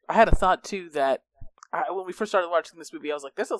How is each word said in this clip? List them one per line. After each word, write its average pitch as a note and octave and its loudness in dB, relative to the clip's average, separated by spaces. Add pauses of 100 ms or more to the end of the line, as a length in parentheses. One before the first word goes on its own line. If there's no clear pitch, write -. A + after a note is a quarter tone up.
I - -2
had G#3+ 6
a A3 8
thought, F#3 2
too, F3+ -8
that C#3 0 (500)
I, E3+ -4
when F#3 -6
we F3+ -10
first - -6
started F3+ 2
watching E3 -2
this - -16
movie, D3+ -6
I - -2
was C#3+ -10
like, C3+ -16
"There's G#3 -4
a, - -4